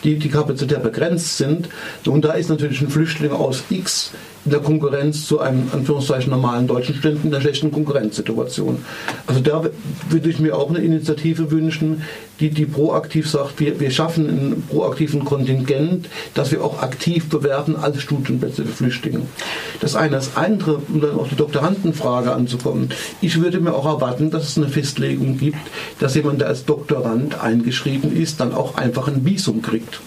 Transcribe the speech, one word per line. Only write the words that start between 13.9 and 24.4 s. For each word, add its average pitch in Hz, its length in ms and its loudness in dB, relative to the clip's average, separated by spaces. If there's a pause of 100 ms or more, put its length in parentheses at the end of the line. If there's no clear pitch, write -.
schaffen 160 380 2
einen 147 420 0
proaktiven 147 540 0
Kontingent, 135 840 0 (260)
dass 139 180 0
wir 147 120 0
auch - 160 -2
aktiv 165 480 0
bewerben 143 480 0
als 143 240 -2
Studienplätze 127 640 -2
für - 80 -4
Flüchtlinge. - 500 -2 (580)
Das - 160 0
eine. 151 160 2
Das 135 240 -2
andere, 160 520 2
um 156 120 2
dann 147 180 2
auf - 100 0
die - 80 -4
Doktorandenfrage 147 960 0
anzukommen, 127 580 0 (300)
ich 165 200 2
würde 180 200 2
mir 170 140 2
auch 139 120 0
erwarten, 147 440 2
dass 156 140 -2